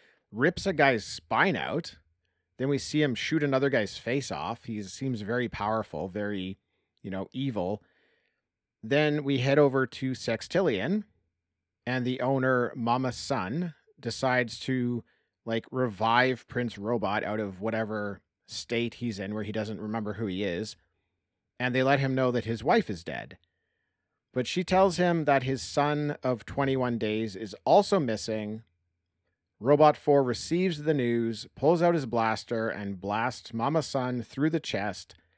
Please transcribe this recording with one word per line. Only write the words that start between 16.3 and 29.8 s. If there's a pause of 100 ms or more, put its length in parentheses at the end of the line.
Prince
Robot
out
of
whatever (240)
state
he's
in
where
he
doesn't
remember
who
he
is. (840)
And
they
let
him
know
that
his
wife
is
dead. (960)
But
she
tells
him
that
his
son
of
twenty-one
days
is (100)
also
missing. (960)
Robot